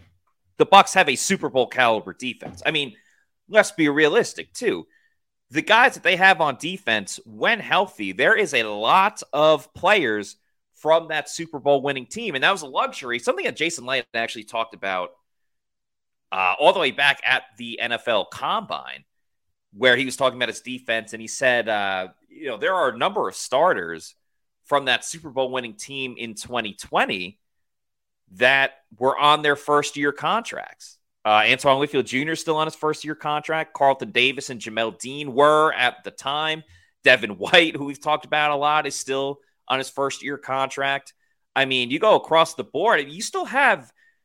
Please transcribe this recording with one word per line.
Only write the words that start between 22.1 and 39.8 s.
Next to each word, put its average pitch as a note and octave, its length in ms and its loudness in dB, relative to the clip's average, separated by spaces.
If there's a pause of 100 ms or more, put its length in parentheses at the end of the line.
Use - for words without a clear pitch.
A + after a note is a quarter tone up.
you D3+ 180 -14
know, A2+ 80 -6
there D#3+ 180 -2
are E3+ 140 2
a A#2 100 -4
number E3+ 300 -2
of F#2 80 -8
starters A2 800 -2 (480)
from C#3+ 220 0
that B2 180 0
Super D#3+ 260 -14
Bowl B2+ 220 -4
winning A#2+ 220 -6
team C3+ 440 -12
in A2+ 180 -12
twenty A2+ 400 -6
twenty G#2 640 -4 (960)
that C3+ 400 2 (220)
were C3 200 2
on D3 240 4
their D3 160 2
first C#3+ 400 0
year C#3+ 160 0
contracts. - 840 -6 (280)
Uh, G#2+ 240 6
Antoine C3+ 300 2
Whitfield C#3+ 280 0
Junior C#3 240 -4
is D#3 80 -4
still D#3+ 160 -2
on D#3 100 0
his D#3 100 -8
first D3+ 280 -6
year D3+ 100 -6
contract. D3+ 600 -4
Carlton C3 380 0
Davis B2+ 380 0
and A#2 120 -10
Jamel A2 360 -6
Dean C#3 360 -10
were D3+ 400 6
at A#2+ 320 -2
the G2 60 -12
time. D#3 520 -6 (400)
Devin A#2 280 6
White, D#3+ 440 4
who C#3 80 -8
we've C#3 180 -12
talked D3+ 240 -2
about D3+ 260 0
a D3 40 -2
lot, D3 320 0
is D#3 80 -8
still C#3 460 -6 (260)
on B2+ 120 -2
his C3 100 -8